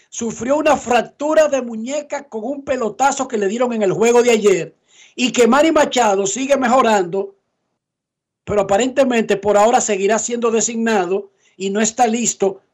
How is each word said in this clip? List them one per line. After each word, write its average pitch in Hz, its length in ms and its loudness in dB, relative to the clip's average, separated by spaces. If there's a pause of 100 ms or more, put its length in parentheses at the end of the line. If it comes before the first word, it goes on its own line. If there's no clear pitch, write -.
sufrió 233 480 -4
una 302 220 2
fractura 285 680 0
de 262 120 -2
muñeca 269 680 -8
con 220 140 -10
un 277 200 -8
pelotazo 240 640 -2
que 240 80 -6
le 202 120 0
dieron 240 260 -2
en 220 80 -4
el 185 100 0
juego 233 300 2
de 240 80 2
ayer 196 440 2 (400)
y 247 180 -2
que 240 140 2
Manny 294 260 4
Machado 240 540 2
sigue 269 300 0
mejorando, 220 800 0 (1080)
pero 208 180 -2
aparentemente 233 720 0
por 202 220 2
ahora 233 240 4
seguirá 202 360 0
siendo 233 320 -4
designado 214 800 -2 (280)
y 190 100 -6
no 202 140 -2
está 233 240 0
listo 220 560 -2 (120)